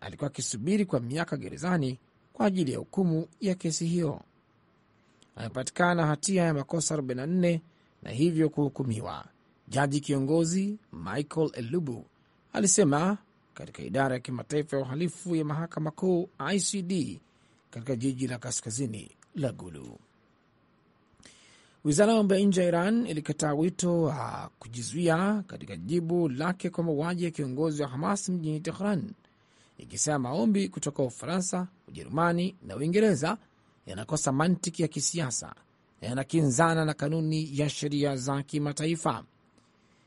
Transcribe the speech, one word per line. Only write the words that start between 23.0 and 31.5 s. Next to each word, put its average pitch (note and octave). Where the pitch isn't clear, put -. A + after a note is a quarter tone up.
ilikataa D3+
wito F3
wa C3+
kujizuia E3
katika -
jibu E3
lake E3+
kwa E3+
mauaji E3+
ya E3
kiongozi D3
wa C#3
Hamas F3+
mjini D#3
Tehran, D#3+
ikisema D3
maombi F#3+
kutoka D3
Ufaransa, F3+